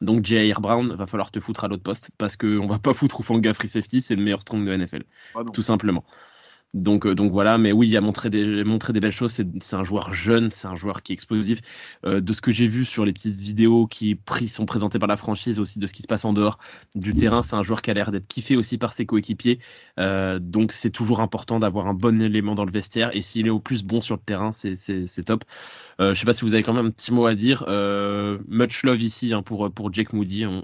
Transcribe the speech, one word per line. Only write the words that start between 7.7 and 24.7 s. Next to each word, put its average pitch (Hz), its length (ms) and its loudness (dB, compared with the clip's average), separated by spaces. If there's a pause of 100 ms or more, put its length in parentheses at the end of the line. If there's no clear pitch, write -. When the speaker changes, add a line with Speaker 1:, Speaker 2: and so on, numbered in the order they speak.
Speaker 1:
oui, 113 160 6
il 110 80 4
a 101 60 4
montré 107 260 0
des, 104 360 0
montré 110 280 0
des 107 80 2
belles 104 120 2
choses. 117 200 -2
C'est, 104 140 -2 (160)
c'est - 140 -6
un 95 80 -2
joueur 95 280 -4
jeune, 110 380 2
c'est - 160 -10
un 92 80 -8
joueur 92 280 -8
qui - 100 -10
est - 20 -4
explosif. 110 460 -2 (440)
Euh, 98 160 0
de 92 140 0
ce - 80 -8
que 127 100 4
j'ai 117 140 4
vu 117 180 0
sur 110 220 0
les 98 80 2
petites 107 220 -4
vidéos 110 500 4
qui 107 280 -2
pri-, - 340 -4
sont 110 180 -4
présentées 104 320 -2
par 101 100 0
la 101 80 0
franchise, 107 420 -4
aussi 104 200 -4
de 98 80 -4
ce - 80 -10
qui - 80 -18
se - 40 -14
passe - 200 -2
en 107 80 0
dehors 104 240 2 (360)
du 98 200 -2
terrain, 117 280 2
c'est 117 120 -6
un 104 80 0
joueur 107 180 -2
qui - 100 -4
a 107 40 0
l'air 101 160 -2
d'être 98 160 -4
kiffé 131 300 0
aussi 120 200 0
par 107 160 -4
ses 120 140 -4
coéquipiers. 113 520 0 (400)
Euh, 95 400 0
donc 92 340 0
c'est - 180 -2
toujours 110 300 0
important 113 400 -2
d'avoir 101 260 0
un 101 80 -2
bon 110 260 4
élément 104 340 2
dans 101 120 0
le 92 60 -6
vestiaire. 113 440 -2
Et 101 60 -4
s'il 113 240 -2
est 113 40 2
au 110 100 2
plus 117 220 -4
bon 107 200 -2
sur 110 140 -4
le - 60 -10
terrain, 104 300 -4
c'est, 101 220 -6